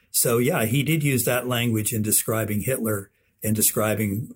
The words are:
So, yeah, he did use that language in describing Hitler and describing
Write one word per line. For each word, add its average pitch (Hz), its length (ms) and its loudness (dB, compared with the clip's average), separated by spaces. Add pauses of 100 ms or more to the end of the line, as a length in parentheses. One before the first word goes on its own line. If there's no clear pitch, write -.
(120)
So, - 260 2
yeah, 120 280 2
he 135 180 0
did 151 200 0
use 135 220 2
that 123 220 0
language 117 440 0
in 107 120 -2
describing 107 580 0
Hitler 107 480 -4 (340)
and 110 120 0
describing 107 800 0